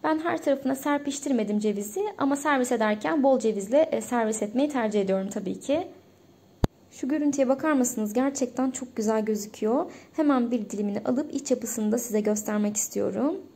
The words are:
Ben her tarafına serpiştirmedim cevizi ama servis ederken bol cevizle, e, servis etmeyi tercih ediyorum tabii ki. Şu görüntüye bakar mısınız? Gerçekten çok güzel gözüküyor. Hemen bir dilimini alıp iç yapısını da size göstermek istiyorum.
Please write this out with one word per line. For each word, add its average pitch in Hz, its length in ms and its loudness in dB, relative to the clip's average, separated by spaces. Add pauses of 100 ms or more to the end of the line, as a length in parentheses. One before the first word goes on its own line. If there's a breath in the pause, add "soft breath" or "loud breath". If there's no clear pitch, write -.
Ben 311 160 0
her 330 240 -2
tarafına 269 320 2
serpiştirmedim 277 840 0
cevizi 208 460 -2 (120)
ama 277 180 2
servis 277 360 2
ederken 233 520 2
bol 269 160 6
cevizle, 214 420 2
e, 311 200 2
servis 220 400 0
etmeyi 247 280 0
tercih 220 320 0
ediyorum 190 280 0
tabii 190 300 -6
ki. 311 280 -2 (1040)
Şu - 160 -6
görüntüye 285 420 2
bakar 302 240 2
mısınız? 220 400 0
Gerçekten 262 580 0
çok - 240 -10
güzel 220 300 0
gözüküyor. 220 680 -2 (220 loud breath)
Hemen 262 380 2
bir 214 180 -2
dilimini 202 360 -2
alıp 254 280 0
iç - 180 -2
yapısını 220 400 0
da 233 60 2
size 214 220 0
göstermek 208 580 0
istiyorum. 226 600 -2 (180)